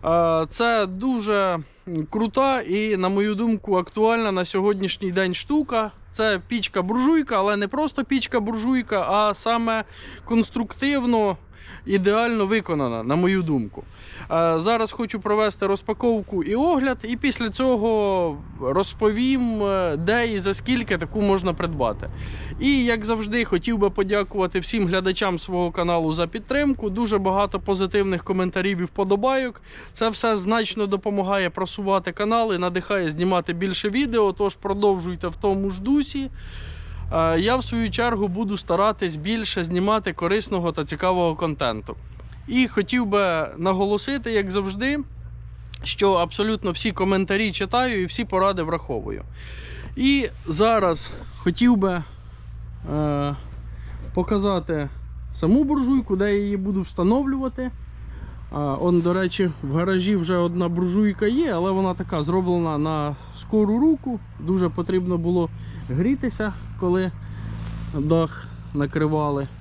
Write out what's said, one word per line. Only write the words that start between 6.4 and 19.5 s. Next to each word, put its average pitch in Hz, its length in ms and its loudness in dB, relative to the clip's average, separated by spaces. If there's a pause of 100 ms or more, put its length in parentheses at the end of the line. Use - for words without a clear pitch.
пічка-буржуйка, 240 880 2
але 202 220 2
не 202 100 0
просто 277 360 -2
пічка-буржуйка, 226 1040 0
а 208 240 4
саме 226 500 0 (420)
конструктивно, 233 1120 0 (480)
ідеально 208 600 2
виконана, 147 580 0
на 135 120 0
мою 185 280 4
думку. 135 400 -2 (480)
Е, 165 280 4
зараз 220 320 2
хочу 220 280 -4
провести 208 480 0
розпаковку 202 760 0
і 190 120 0
огляд, 277 480 2
і 233 140 -4
після 240 320 0
цього 208 880 2 (240)
розповім, 214 1040 2